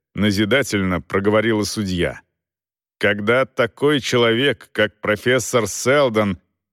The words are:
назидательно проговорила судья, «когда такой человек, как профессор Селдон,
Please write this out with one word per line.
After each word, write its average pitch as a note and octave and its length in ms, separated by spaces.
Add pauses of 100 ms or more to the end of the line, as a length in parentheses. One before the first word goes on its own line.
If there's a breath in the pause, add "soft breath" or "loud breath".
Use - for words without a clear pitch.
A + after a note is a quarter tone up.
(140)
назидательно G2+ 880
проговорила G#2 640
судья, F2+ 580 (760)
«когда G#2 460
такой C3 560
человек, A#2+ 720
как G#2+ 300
профессор A#2 680
Селдон, A2 680 (340)